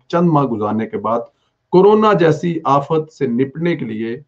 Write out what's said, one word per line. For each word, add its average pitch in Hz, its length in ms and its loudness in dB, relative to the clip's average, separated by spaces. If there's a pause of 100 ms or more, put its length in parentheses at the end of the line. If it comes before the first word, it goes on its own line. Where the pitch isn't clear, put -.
(100)
चंद 175 200 2
माह 143 140 2
गुजारने 107 420 -4
के 110 100 -10
बाद 107 280 -4 (460)
कोरोना 208 420 4
जैसी 165 540 0
आफत 143 440 0
से - 160 -6
निपटने 135 500 -2
के 123 80 -8
लिए 113 440 -8